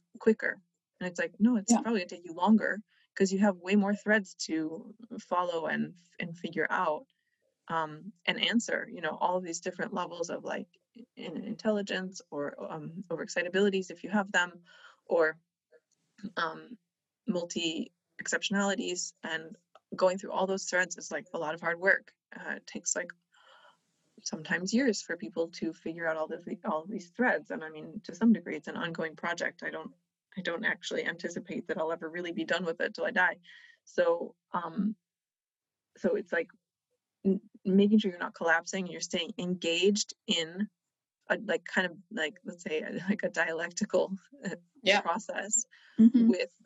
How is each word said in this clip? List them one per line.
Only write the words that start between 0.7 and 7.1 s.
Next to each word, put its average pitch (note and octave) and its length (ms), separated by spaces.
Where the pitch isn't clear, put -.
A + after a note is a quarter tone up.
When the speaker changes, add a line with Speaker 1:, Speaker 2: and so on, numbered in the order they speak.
Speaker 1:
And F3+ 80
it's F3 100
like, E3+ 220
"No, A#3 160
it's G3+ 160
Speaker 2:
Yeah. A3 100
Speaker 1:
probably A3 180
gonna F3+ 100
take F3 140
you F3 80
longer G3+ 480
'cause F#3+ 160
you G3 80
have G3+ 180
way F#3 180
more G3+ 180
threads G#3 400
to D#3+ 480
follow F3 480
and, D3+ 280
and E3+ 180
figure D#3+ 320
out, F3 360